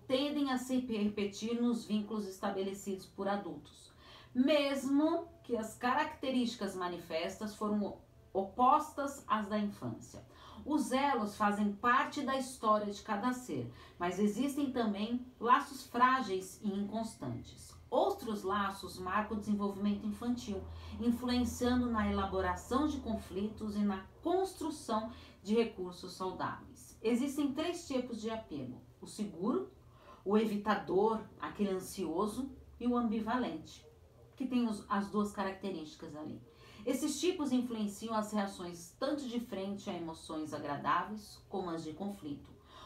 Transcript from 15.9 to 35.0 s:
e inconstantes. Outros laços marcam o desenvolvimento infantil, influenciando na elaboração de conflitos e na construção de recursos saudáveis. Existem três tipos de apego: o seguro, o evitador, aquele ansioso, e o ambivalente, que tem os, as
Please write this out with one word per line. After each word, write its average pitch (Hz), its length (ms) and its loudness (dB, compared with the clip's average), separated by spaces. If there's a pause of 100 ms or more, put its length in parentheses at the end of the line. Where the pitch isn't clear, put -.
e 208 40 -2
inconstantes. 202 1120 -6 (140)
Outros 240 500 2
laços 196 560 -2
marcam 208 400 0
o - 20 -4
desenvolvimento 202 640 0
infantil, 214 580 -2 (360)
influenciando 247 920 2
na 208 220 2
elaboração 190 760 2
de 254 100 0
conflitos 208 800 -4
e 208 40 0
na 202 240 2 (200)
construção 311 880 0 (320)
de 208 120 2
recursos 180 580 -2
saudáveis. - 880 -8
Existem 262 520 2
três 330 340 -4
tipos 247 320 -2
de 214 100 -4
apego: 143 520 -8 (180)
o 180 80 -16
seguro, 214 640 -2 (540)
o 202 120 6
evitador, 208 840 2 (180)
aquele - 300 0
ansioso, 190 840 -2 (260)
e 240 100 -4
o 240 100 4
ambivalente, 220 920 -2 (480)
que 262 100 -4
tem 247 220 2
os, 202 220 -4
as 202 200 0